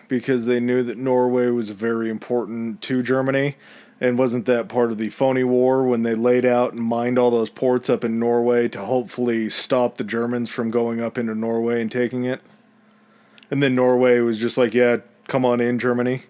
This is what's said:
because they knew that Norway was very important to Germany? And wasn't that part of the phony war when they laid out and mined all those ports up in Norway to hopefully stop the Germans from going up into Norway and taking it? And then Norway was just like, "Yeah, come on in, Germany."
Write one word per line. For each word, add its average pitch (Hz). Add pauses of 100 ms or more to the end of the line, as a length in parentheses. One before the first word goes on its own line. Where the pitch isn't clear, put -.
because 123
they 123
knew 123
that 117
Norway 123
was 120
very 113
important 113
to 127
Germany? 135 (440)
And 123
wasn't 123
that 117
part 120
of 107
the 110
phony 131
war 127
when 120
they 113
laid 123
out 123
and 117
mined 117
all 123
those 113
ports 127
up 120
in 113
Norway 120
to 110
hopefully 113
stop 123
the 120
Germans 117
from 113
going 117
up 117
into 113
Norway 117
and 110
taking 123
it? 127 (1120)
And 139
then 131
Norway 127
was 117
just 117
like, 120
"Yeah, 120 (280)
come 131
on 120
in, 120
Germany." 123